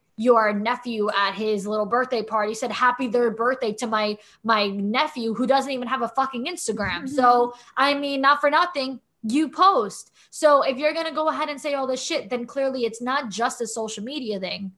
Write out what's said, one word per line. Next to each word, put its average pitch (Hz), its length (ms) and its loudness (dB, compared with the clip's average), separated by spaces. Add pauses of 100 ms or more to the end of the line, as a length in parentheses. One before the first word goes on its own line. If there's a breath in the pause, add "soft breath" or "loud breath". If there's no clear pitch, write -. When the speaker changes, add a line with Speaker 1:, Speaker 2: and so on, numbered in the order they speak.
(180)
Speaker 1:
your 220 360 4
nephew 220 560 -2
at 196 240 0
his 208 320 -2
little 214 200 -2
birthday 240 360 0
party, 214 320 -2
said, 220 180 -4
"Happy 247 380 0
third 233 280 2
birthday" 240 360 2
to 233 140 -6
my, 214 300 0 (260 soft breath)
my 214 240 2
nephew 226 640 -2
who 240 140 0
doesn't 269 240 4
even 247 160 -4
have 247 140 -2
a 233 80 -2
fucking 254 360 -2
Instagram. 202 640 -4
Speaker 2:
<laughs> 294 100 -6
Speaker 1:
So, 247 340 6 (240 loud breath)
I 277 160 4
mean, 285 260 -2
not 285 220 4
for 294 80 4
nothing, 294 500 0 (240)
you 262 240 2
post. 311 640 2 (180 soft breath)
So 294 340 6
if 262 140 0
you're 302 160 0
gonna 320 220 -4
go 311 140 0
ahead 294 200 -2
and 294 100 -8
say 285 140 -4
all 269 140 -2
this 254 160 -4
shit, 311 260 -4
then 240 160 -4
clearly 269 380 -4
it's 226 180 -4
not 254 280 -4
just 233 320 -4
a 233 60 -4
social 220 360 -8
media 240 380 -6
thing. 190 360 -8